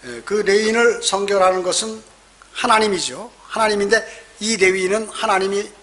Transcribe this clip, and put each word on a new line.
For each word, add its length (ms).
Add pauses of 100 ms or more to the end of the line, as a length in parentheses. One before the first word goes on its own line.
예, 180
그 100
레위인을 680
성결하는 600
것은 400 (500)
하나님이죠. 800 (140)
하나님인데 800 (160)
이 160
레위인은 520
하나님이 640 (120)